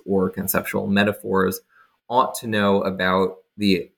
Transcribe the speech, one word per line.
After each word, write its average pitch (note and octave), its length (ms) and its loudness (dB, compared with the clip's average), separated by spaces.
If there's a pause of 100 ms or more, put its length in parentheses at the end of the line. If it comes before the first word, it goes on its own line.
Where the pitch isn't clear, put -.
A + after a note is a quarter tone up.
or F#2+ 240 0
conceptual G2 600 -4
metaphors G2 720 0 (480)
ought B2 260 2
to A#2+ 140 -10
know G2+ 340 2
about F#2+ 540 0 (200)
the, F#2+ 420 0